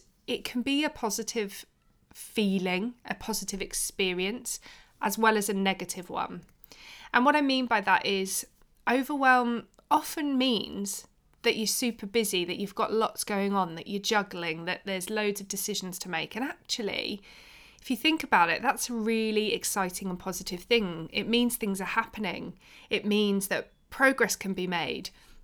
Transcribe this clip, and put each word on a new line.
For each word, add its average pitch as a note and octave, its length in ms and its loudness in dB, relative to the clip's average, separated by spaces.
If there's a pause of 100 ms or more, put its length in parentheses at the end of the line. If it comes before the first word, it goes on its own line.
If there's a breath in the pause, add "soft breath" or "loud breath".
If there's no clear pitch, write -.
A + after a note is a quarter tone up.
(280)
it - 180 -4
can B3 160 -2
be C#4 240 2
a D4+ 40 0
positive A3 760 -4 (500)
feeling, F#3+ 800 0 (120)
a - 80 -6
positive G3+ 480 -6
experience, F#3+ 1000 -4 (400 loud breath)
as G3+ 160 0
well A3 180 6
as G3+ 140 0
a G#3+ 40 0
negative F#3+ 560 -2
one. F3+ 320 -6 (720 loud breath)
And A#3+ 120 6
what C#4+ 100 8
I D4+ 60 2
mean C4 240 2
by A3+ 160 2
that G3 240 4
is F#3+ 420 -2 (420)
overwhelm B3+ 800 4 (240)
often D4 460 2
means G#3+ 720 0 (340)
that - 160 4
you're G#3+ 100 -2
super A#3 380 -2
busy, G3+ 400 2
that F3+ 120 -4
you've G3 160 -4
got - 200 -2
lots - 320 0
going G3+ 280 0
on, F3+ 220 0
that E3+ 120 -12
you're G3+ 140 -4
juggling, F3+ 600 -2
that F3 220 -4
there's F#3+ 240 -4
loads G#3 320 0
of G3 80 -10
decisions F#3+ 500 -6
to F3+ 100 -10
make. D#3+ 280 -4
And B3 80 -2
actually, - 760 -4 (600 loud breath)
if - 100 -6
you B3 60 0
think D#4+ 260 2
about F3+ 260 6
it, E3 120 0
that's C4+ 280 0
a B3 40 -6
really A3 600 0
exciting F#3 560 -2
and F3+ 80 -4
positive - 440 -8
thing. F3+ 500 0
It - 160 -2
means A#3 300 4
things G3 240 -2
are F#3 40 -4
happening. F3+ 720 -4 (320 loud breath)
It G3 160 0
means G3+ 420 2
that - 240 -2 (180)
progress C4+ 480 4
can G3 160 -4
be F#3 140 -4
made. E3+ 420 -4 (340 soft breath)